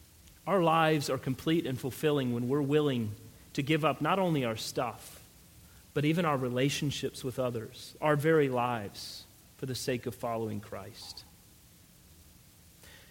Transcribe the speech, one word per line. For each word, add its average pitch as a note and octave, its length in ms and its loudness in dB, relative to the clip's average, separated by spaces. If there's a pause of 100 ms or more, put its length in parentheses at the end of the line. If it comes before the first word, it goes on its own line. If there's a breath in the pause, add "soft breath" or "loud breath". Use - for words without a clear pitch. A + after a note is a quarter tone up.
(480)
Our F#3 140 4
lives D#3+ 480 4
are C3 80 0
complete D#3+ 480 0
and C3 120 -4
fulfilling C3+ 560 0
when A#2+ 140 -2
we're C#3+ 140 2
willing C3+ 500 2 (420 loud breath)
to F3 100 -2
give D#3 200 2
up C#3+ 180 2
not F3 180 2
only D#3+ 260 2
our A2+ 100 0
stuff, - 640 -6 (720 loud breath)
but C#3+ 120 0
even E3 200 2
our D3 120 2
relationships C3+ 840 -2
with C3 160 -4
others, - 600 -6
our D3+ 160 4
very D3 340 4
lives, A#2+ 720 -2 (340)
for - 80 -6
the C3 80 -4
sake B2 320 -4
of A#2 80 -4
following A2+ 460 -4
Christ. G2+ 640 -14 (1900 loud breath)